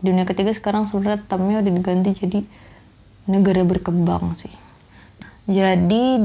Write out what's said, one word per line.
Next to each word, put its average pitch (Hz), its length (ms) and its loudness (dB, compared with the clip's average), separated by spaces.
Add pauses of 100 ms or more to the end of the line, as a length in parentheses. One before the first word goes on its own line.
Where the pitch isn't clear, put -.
Dunia 185 240 2
ketiga 190 240 -2
sekarang 214 400 -4
sebenarnya 208 400 -2
termnya 202 320 0
udah 196 80 0
diganti 185 400 0
jadi 196 320 -2 (880)
negara 190 320 4
berkembang 175 720 0
sih. - 160 -14 (960)
Jadi 196 800 2